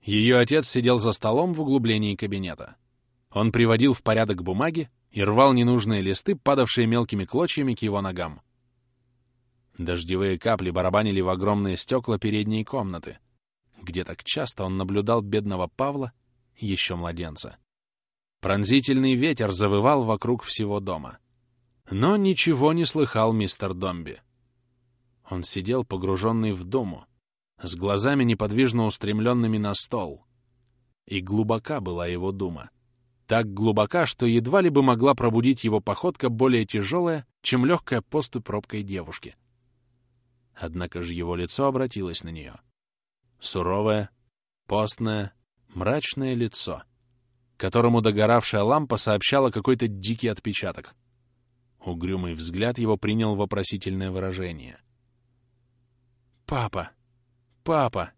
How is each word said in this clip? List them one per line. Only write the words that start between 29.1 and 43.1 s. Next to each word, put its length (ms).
на 160
стол. 520
И 140
глубока 640
была 260
его 240
дума. 380
Так 260
глубока, 520
что 200
едва 360
ли 80
бы 140
могла 320
пробудить 480
его 160
походка 500
более 360
тяжелая, 600
чем 240
легкая 360
поступь 480
робкой 340
девушки. 520
Однако 480
же 100
его 220
лицо 300
обратилось 580
на 60
нее. 260